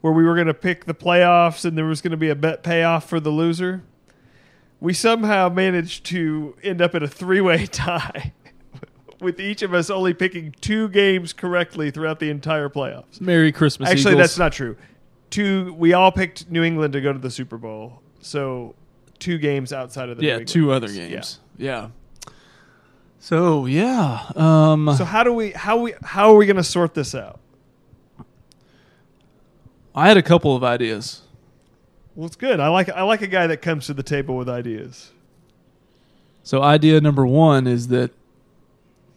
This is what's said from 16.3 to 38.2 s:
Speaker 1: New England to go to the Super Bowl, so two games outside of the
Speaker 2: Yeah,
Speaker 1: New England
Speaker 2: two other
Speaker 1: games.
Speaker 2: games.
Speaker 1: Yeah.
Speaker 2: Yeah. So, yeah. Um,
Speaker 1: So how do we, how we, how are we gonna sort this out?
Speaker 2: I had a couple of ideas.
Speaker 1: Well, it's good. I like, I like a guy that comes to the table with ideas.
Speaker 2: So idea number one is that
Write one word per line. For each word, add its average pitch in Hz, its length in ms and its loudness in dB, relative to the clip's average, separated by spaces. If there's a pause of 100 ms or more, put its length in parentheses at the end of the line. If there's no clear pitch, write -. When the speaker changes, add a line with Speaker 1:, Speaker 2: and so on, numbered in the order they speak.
Speaker 1:
New 165 140 0
England 156 300 -2
to 139 60 -4
go 139 120 -2
to 135 60 -6
the 131 120 -8
Super 120 260 -12
Bowl, 110 460 -16 (180)
so 131 540 -8 (460)
two 175 180 -6
games 139 340 -2
outside 127 360 -10
of 120 80 -12
the 139 80 -4
Speaker 2:
Yeah, 151 60 0
Speaker 1:
New - 100 -2
England - 80 -12
Speaker 2:
two 151 240 2
other 117 160 -2
Speaker 1:
games. 101 100 -10 (140)
Speaker 2:
games. - 260 -14 (180)
Speaker 1:
Yeah. 135 120 -10
Speaker 2:
Yeah. 113 200 -10 (1300)
So, 160 460 0
yeah. 165 580 -2 (100)
Um, 156 600 4
Speaker 1:
So 175 80 0
how 214 180 0
do 240 100 2
we, 226 180 -4
how 214 260 -4
we, 233 160 -4 (100)
how 208 300 4
are 214 40 10
we 208 100 8
gonna 190 180 2
sort 175 300 -2
this 143 200 -6
out? 107 240 -14 (2500)
Speaker 2:
I 156 140 4
had 214 80 8
a 185 60 6
couple 160 340 2
of 123 80 -2
ideas. 120 580 -4 (920)
Speaker 1:
Well, 160 120 -12
it's 165 100 -16
good. 240 240 0
I 147 80 2
like, 180 200 2
I 185 140 -6
like 214 200 0
a 202 40 -6
guy 185 200 0
that 156 160 -2
comes 156 240 -4
to 143 80 -8
the 139 80 -8
table 139 340 -4
with 127 120 -6
ideas. 120 600 -10 (1300)
Speaker 2:
So 135 200 -2
idea 151 380 6
number 139 260 2
one 139 400 4
is 120 220 -2
that 123 220 0 (1080)